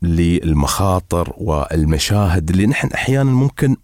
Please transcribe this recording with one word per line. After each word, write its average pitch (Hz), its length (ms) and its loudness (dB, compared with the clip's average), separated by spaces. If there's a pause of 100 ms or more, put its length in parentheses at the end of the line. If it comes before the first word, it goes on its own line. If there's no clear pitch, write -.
للمخاطر 85 1300 0
والمشاهد 80 1120 0
اللي 95 160 2
نحن 135 280 0
أحيانا 135 360 0
ممكن 135 540 2